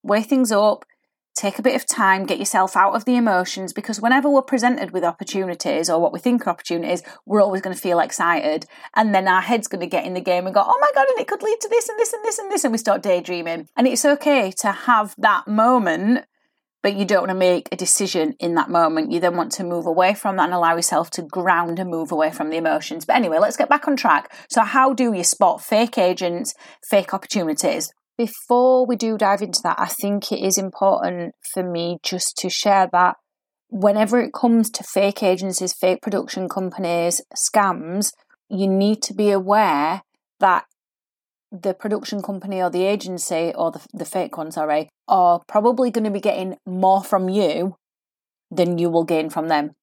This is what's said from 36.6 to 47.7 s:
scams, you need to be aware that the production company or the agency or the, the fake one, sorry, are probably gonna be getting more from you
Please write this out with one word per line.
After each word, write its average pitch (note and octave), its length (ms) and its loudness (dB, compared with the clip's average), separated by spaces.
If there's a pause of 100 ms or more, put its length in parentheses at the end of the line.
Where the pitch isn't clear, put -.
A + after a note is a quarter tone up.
scams, F#3+ 800 -2 (340)
you G3 200 -2
need G3+ 340 2
to G3+ 140 -8
be G#3 160 2
aware F#3 720 2 (360)
that F#3 260 2 (840)
the F#3+ 220 -4
production G#3 480 -6
company F#3+ 400 -8
or F3+ 80 0
the F3+ 140 -2
agency F#3 720 -2
or E3 160 -2
the, D#3+ 200 -16
the D#3+ 140 -10
fake - 320 -6
one, D#3+ 140 -8
sorry, D3+ 380 -2 (180)
are F3+ 400 4
probably A#3+ 420 2
gonna G#3+ 220 -2
be G3 100 -6
getting F#3 360 -2 (100)
more F#3+ 360 2
from F#3 260 0
you F#3 480 0 (760)